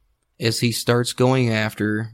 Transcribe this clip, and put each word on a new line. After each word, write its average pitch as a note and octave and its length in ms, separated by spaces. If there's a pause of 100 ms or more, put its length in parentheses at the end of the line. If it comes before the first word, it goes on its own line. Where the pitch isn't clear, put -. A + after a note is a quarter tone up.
(380)
is A2+ 220
he A#2+ 120
starts A#2+ 420
going B2+ 360
after A2 640